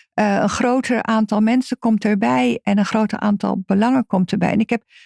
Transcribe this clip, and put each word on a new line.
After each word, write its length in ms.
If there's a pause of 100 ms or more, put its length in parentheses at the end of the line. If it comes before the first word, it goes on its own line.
(140)
Eh, 280
een 80
groter 540
aantal 380
mensen 380
komt 260
erbij 580
en 140
een 80
groter 340
aantal 460
belangen 400
komt 260
erbij. 200
En 80
ik 100
heb 140 (220)